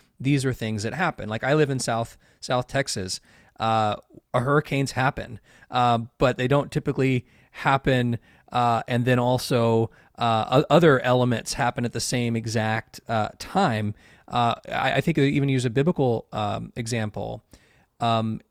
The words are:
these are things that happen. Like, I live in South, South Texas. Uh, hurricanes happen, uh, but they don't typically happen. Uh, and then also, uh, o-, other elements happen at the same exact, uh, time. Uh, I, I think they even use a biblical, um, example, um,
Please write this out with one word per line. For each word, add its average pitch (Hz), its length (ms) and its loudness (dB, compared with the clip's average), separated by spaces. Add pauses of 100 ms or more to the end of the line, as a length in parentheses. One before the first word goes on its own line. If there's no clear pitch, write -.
(180)
these 135 260 0
are 131 80 0
things 110 300 -6
that 110 120 -6
happen. 147 340 -4
Like, 110 160 -6
I 135 100 2
live 151 160 4
in 135 80 -4
South, 117 380 -4 (240)
South 123 260 -2
Texas. 104 540 -4 (400)
Uh, 110 360 0 (380)
hurricanes 139 580 0
happen, 123 460 -4 (320)
uh, 123 280 2 (200)
but 127 200 2
they 127 100 0
don't 139 240 2
typically 135 540 0 (260)
happen. 127 640 0 (320)
Uh, 120 380 2
and 120 160 0
then 123 160 4
also, 120 720 2 (280)
uh, 117 440 2
o-, 147 120 2
other 147 260 8
elements 123 520 0
happen 123 320 -2
at 120 80 -4
the 120 80 -6
same 120 340 -2
exact, 110 720 -4
uh, 110 220 -2 (100)
time. 110 560 -2 (320)
Uh, 120 280 0 (140)
I, 127 260 -2
I 139 60 2
think 160 180 -2
they 139 100 4
even 143 200 0
use 131 160 0
a 127 60 -2
biblical, 135 640 0
um, 107 420 -6
example, 110 680 -6 (560)
um, 113 400 0 (100)